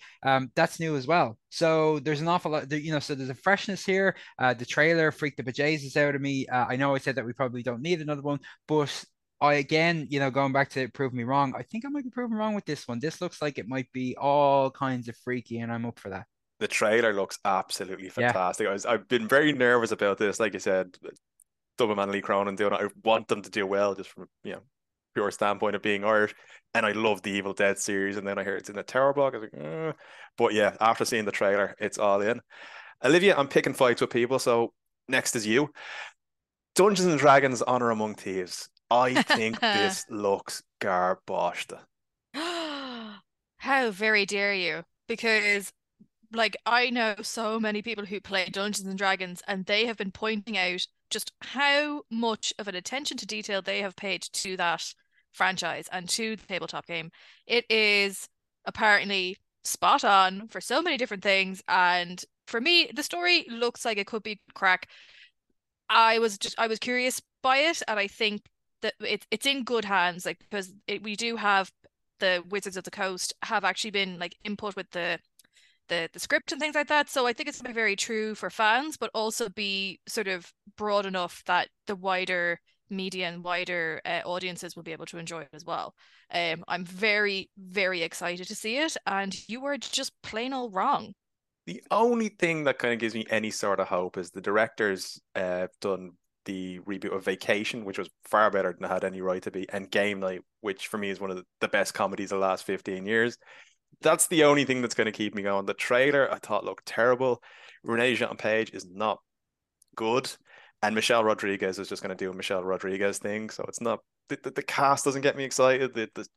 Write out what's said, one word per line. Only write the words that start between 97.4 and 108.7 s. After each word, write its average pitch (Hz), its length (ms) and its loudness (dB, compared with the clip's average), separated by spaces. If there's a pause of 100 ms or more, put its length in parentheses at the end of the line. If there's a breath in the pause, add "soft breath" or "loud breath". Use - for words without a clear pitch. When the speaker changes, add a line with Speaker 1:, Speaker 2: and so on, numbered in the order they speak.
Speaker 2:
which 98 120 -8
was 90 100 -6 (220)
far 107 220 4
better 92 200 0
than 90 140 -10
it 90 80 -2
had 92 100 -2
any 95 160 -4
right 92 220 -2
to - 80 -8
be, 92 200 -8
and 98 200 -6
Game 101 300 0
Night, 92 220 -4 (200)
which 98 240 -6
for - 140 -6
me 101 100 -4
is 92 100 -6
one 95 120 -6
of 92 60 -6
the, 92 60 -12 (180)
the 107 60 -2
best 98 280 0
comedies 98 360 -4
of 98 80 -2
the 95 60 2
last 95 200 0
fifteen 95 420 -6
years. 113 320 0 (640 loud breath)
That's 160 260 4
the 156 160 4
only 143 200 8
thing 127 200 0
that's 117 100 -2
gonna 110 180 0
keep 107 220 -4
me 104 80 -6
going. 98 240 0
The 101 80 -2
trailer, 135 580 2
I 95 60 -4
thought, - 260 -4
looked 98 220 -10
terrible. 123 560 2 (400 loud breath)
Renee 117 320 2
Jean 110 240 -2
Page 110 380 2